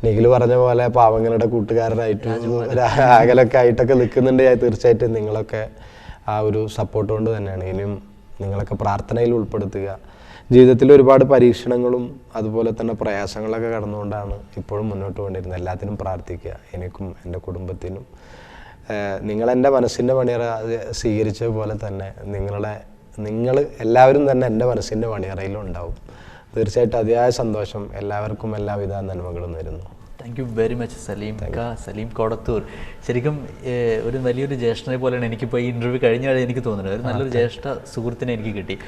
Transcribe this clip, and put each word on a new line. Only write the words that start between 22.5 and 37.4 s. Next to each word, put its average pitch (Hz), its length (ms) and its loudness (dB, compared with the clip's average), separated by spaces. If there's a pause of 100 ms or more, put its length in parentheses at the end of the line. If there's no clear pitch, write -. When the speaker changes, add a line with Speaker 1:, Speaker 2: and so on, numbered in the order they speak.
Speaker 1:
നിങ്ങൾ 120 460 0 (140)
എല്ലാവരും 131 520 6
തന്നെ 127 160 2
എൻ്റെ 113 180 0
മനസ്സിൻ്റെ 113 420 -2
മണിയറയിലും 98 540 -8
ഉണ്ടാവും. 90 340 -8 (640)
തീർച്ചയായിട്ടും 113 400 2
അതിയായ 117 320 2
സന്തോഷം. 107 640 -4
എല്ലാവർക്കും 104 600 -6
എല്ലാവിധ 104 380 -6
നന്മകളും 90 580 -8
നേരുന്നു. 80 320 -10 (340)
Speaker 2:
Thank 120 220 -12
you 131 160 -6
very 113 200 0
much 117 180 -6 (120)
സലീം 104 320 -8
Speaker 1:
Thank - 160 -8
Speaker 2:
ക, 117 60 -6
Speaker 1:
you. 117 260 -8
Speaker 2:
സലീം 107 240 -10
കോടത്തൂർ. 110 520 -4 (460)
ശരിക്കും, 131 400 -4 (160)
ഏഹ്, 120 400 -2
ഒരു 117 140 -4
വലിയൊരു 131 380 -2
ജ്യേഷ്ഠനെ 120 420 -4
പോലെയാണ് 123 280 -2
എനിക്കിപ്പോ 117 320 -4
ഈ 120 100 0
ഇന്റർവ്യൂ 123 360 -2
കഴിഞ്ഞ 123 240 2
ആളെ 131 140 2
എനിക്ക് 123 220 -4
തോന്നുന്നത്. 101 320 -4
ഒരു 107 80 -8
Speaker 1:
ആ, - 20 -6
Speaker 2:
നല്ലൊരു 127 240 -4
Speaker 1:
ഓക്കെ. 120 80 -2
Speaker 2:
ജ്യേഷ്ഠ 120 560 -4